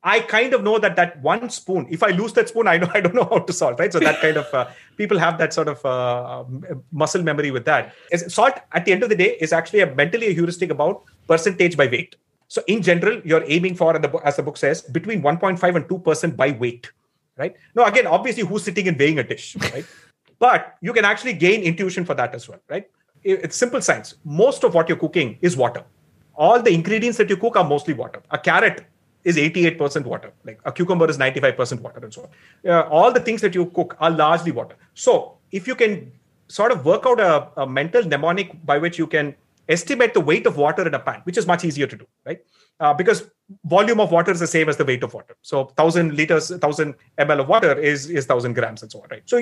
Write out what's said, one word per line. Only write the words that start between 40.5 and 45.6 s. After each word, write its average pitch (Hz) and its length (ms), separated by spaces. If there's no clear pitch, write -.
water 151 280
in 156 60
a 139 60
pan, 123 260
which 180 140
is 185 80
much 175 180
easier 143 220
to 110 100
do, - 100
right? 165 180
Uh, 151 120
because 190 380
volume 208 360
of 185 100
water 170 220
is 170 80
the 170 60
same 160 220
as 147 80
the 156 80
weight 127 180
of 113 120
water. - 260
So 135 260